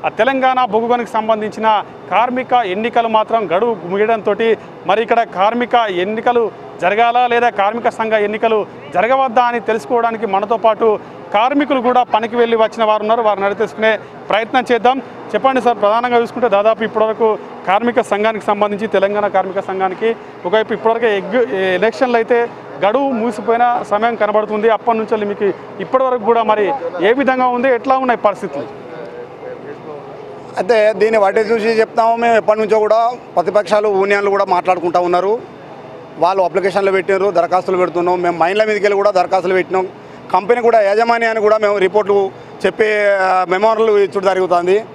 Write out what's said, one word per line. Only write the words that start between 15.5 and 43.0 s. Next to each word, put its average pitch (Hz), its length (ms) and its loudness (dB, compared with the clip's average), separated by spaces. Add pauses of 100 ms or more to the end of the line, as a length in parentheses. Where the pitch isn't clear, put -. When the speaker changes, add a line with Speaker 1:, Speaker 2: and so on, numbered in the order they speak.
Speaker 1:
సార్, 233 160 2
ప్రధానంగా 233 440 2
చూసుకుంటే 233 280 -2
దాదాపు 202 340 2
ఇప్పటివరకు 220 540 0 (300)
కార్మిక 220 340 2
సంఘానికి 208 440 -2
సంబంధించి, 208 420 0
తెలంగాణ 202 400 0
కార్మిక 190 320 -2
సంఘానికి 190 560 -2 (300)
ఒకవైపు 220 280 0
ఇప్పటివరకు 226 320 0
ఎగ్-, 208 480 0
ఎలక్షన్లు 190 640 0
అయితే 233 320 2 (380)
గడువు 269 260 2
మూసిపోయిన 233 800 0
సమయం 220 260 0
కనబడుతుంది. 208 540 0
అప్పటి 226 280 0
నుంచి 220 280 -2
మీకు 202 280 -2 (260)
ఇప్పటివరకు 247 440 0
కూడా 226 200 2
మరి 214 220 2 (360)
ఏ 208 120 4
విధంగా 254 340 2
ఉంది, 247 200 0
ఎట్లా 262 300 2
ఉన్నాయి 254 200 0
పరిస్థితి? 202 280 0 (2000)
Speaker 2:
అయితే 214 360 4
దీన్ని 220 260 2
బట్టి 202 220 4
చూసి 214 260 0
చెప్తాము, 226 480 2
మేము 233 200 2
ఎప్పటి 214 240 2
నుంచో 214 200 2
కూడా 220 320 2 (240)
ప్రతిపక్షాలు, 202 520 2
యూనియన్లు 202 420 2
కూడా 196 160 2
మాట్లాడుకుంటా 180 540 0
ఉన్నారు. 180 400 0 (760)
వాళ్ళు 185 260 2
అప్లికేషన్లు 190 480 0
పెట్టినారు, 190 400 0
దరఖాస్తులు 180 460 0
పెడుతున్నాం, 175 440 0
మేము 175 160 0
మైన్ల 190 260 2
మీదకి 208 220 0
వెళ్ళి 202 100 2
కూడా 202 160 2
దరఖాస్తులు 185 420 0
పెట్టినాం. 185 340 0 (460)
కంపెనీ 202 280 2
కూడా, 226 200 4
యాజమాన్యాన్ని 226 600 2
కూడా 214 160 4
మేము 208 200 0
రిపోర్ట్లు 196 540 2 (340)
చెప్పే, 208 560 2